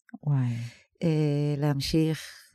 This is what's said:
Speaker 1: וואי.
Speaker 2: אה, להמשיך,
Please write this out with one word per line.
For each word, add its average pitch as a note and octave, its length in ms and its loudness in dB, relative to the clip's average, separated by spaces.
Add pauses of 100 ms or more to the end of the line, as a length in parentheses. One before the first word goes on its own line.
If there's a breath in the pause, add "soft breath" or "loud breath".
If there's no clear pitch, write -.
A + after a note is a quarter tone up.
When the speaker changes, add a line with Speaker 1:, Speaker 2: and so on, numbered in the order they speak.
(260)
Speaker 1:
וואי. C3+ 200 2 (560 loud breath)
Speaker 2:
אה, D3 560 2
להמשיך, D3 600 0 (340)